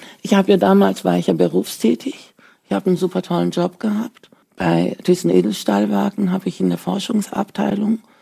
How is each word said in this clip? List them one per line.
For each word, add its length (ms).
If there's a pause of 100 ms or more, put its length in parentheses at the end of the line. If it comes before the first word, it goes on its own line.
<clears throat> 160
Ich 120
hab 140
ja 80
damals, 480
war 140
ich 80
ja 80
berufstätig. 1000 (300)
Ich 80
hab 140
einen 100
super 260
tollen 280
Job 300
gehabt. 500 (260)
Bei 480
Thyssen 260
Edelstahlwerken 1000
hab 140
ich 140
in 100
der 80
Forschungsabteilung 1200 (220)